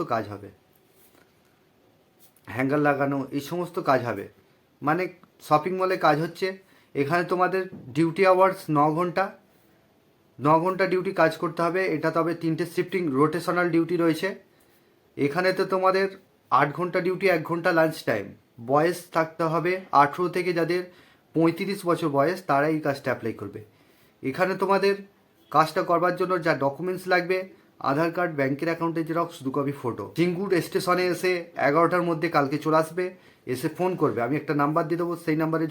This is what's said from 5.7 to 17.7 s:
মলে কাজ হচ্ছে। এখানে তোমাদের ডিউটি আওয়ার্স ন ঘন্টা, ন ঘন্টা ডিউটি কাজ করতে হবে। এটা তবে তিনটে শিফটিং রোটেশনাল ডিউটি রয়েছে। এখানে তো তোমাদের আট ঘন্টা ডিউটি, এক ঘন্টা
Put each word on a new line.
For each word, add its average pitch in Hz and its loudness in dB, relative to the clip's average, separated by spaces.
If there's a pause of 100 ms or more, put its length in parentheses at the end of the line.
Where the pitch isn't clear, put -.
মলে 185 2 (100)
কাজ 151 4
হচ্ছে। 170 -6 (480)
এখানে 147 0
তোমাদের 180 0 (320)
ডিউটি 165 2
আওয়ার্স 185 4 (180)
ন - 6 (180)
ঘন্টা, 180 0 (1120)
ন 127 -2 (160)
ঘন্টা 185 0
ডিউটি 185 -2 (100)
কাজ 160 6 (100)
করতে 170 -4
হবে। 170 0 (140)
এটা 151 -2
তবে 165 0 (100)
তিনটে 160 -2
শিফটিং 180 -2 (180)
রোটেশনাল 170 0
ডিউটি 165 0
রয়েছে। 165 0 (880)
এখানে 156 0
তো 190 0 (100)
তোমাদের 190 2 (440)
আট 139 4
ঘন্টা 175 -2
ডিউটি, 185 0 (100)
এক 160 0
ঘন্টা 170 0